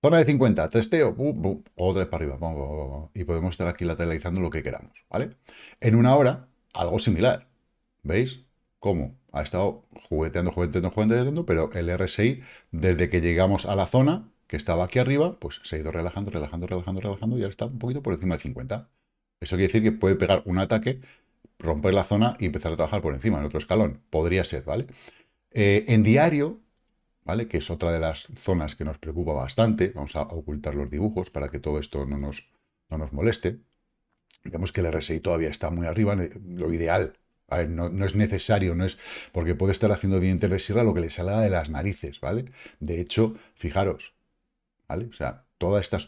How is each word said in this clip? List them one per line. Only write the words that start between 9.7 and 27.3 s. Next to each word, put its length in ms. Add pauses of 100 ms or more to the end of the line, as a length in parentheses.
jugueteando, 440
jugueteando, 400
jugueteando, 520
pero 280
el 160
R 160
S 200
I, 180 (280)
desde 400
que 100
llegamos 460
a 80
la 120
zona, 420 (180)
que 100
estaba 280
aquí 160
arriba, 400
pues 240
se 100
ha 60
ido 100
relajando, 400
relajando, 380
relajando, 320
relajando, 360
y 60
ahora 80
está 160
un 140
poquito 200
por 140
encima 220
de 40
cincuenta. 480 (520)
Eso 160
quiere 100
decir 160
que 80
puede 240
pegar 300
un 140
ataque, 420 (580)
romper 340
la 120
zona 340
y 80
empezar 260
a 40
trabajar 260
por 120
encima, 240
en 80
otro 120
escalón. 420 (100)
Podría 340
ser, 180
¿vale? 240 (640)
Eh, 380
en 160
diario, 560 (680)
¿vale? 180